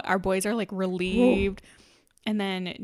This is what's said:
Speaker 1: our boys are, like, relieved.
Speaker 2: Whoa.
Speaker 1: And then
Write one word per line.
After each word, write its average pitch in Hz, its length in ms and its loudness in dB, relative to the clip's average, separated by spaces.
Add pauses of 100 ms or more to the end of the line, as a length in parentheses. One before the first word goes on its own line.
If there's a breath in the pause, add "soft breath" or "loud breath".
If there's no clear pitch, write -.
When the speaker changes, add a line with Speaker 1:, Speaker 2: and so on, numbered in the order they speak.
Speaker 1:
our 190 140 0
boys 190 260 0
are, 208 100 0
like, 220 160 -2
relieved. 196 880 2
Speaker 2:
Whoa. - 60 -20 (580 soft breath)
Speaker 1:
And 214 140 -2
then 185 280 -4 (160)